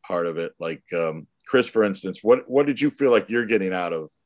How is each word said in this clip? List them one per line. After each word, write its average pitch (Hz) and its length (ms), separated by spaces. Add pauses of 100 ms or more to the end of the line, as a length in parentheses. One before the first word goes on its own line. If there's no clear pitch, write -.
part 87 200
of 80 120
it. 82 220
Like, 82 240 (100)
um, 80 340 (180)
Chris, 123 240
for 110 140
instance, 98 400
what, 120 260
what 139 160
did 131 160
you 143 80
feel 135 220
like 104 180
you're 117 160
getting 98 280
out 87 200
of 78 160 (160)